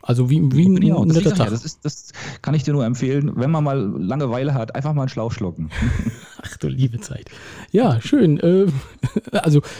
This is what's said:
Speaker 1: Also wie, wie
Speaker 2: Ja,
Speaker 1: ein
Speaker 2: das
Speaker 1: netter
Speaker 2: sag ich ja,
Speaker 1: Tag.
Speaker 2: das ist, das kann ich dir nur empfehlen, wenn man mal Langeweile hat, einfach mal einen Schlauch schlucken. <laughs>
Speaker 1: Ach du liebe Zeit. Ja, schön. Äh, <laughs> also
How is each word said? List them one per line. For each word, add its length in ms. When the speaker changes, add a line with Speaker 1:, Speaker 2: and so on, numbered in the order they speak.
Speaker 1:
Also 280
wie, 100
wie 80
Speaker 2:
Ja, 80
Speaker 1:
ein 100
Speaker 2:
das 120
Speaker 1:
netter 120
Speaker 2:
sag 40
ich 40
ja, 60
Speaker 1:
Tag. 80
Speaker 2:
das 120
ist, 200
das 260
kann 140
ich 80
dir 80
nur 120
empfehlen, 520
wenn 160
man 100
mal 160
Langeweile 760
hat, 220
einfach 200
mal 80
einen 60
Schlauch 220
schlucken. 400
<laughs> 420
Speaker 1:
Ach 120
du 100
liebe 320
Zeit. 300
Ja, 300
schön. 400
Äh, 260
<laughs> 340
also 300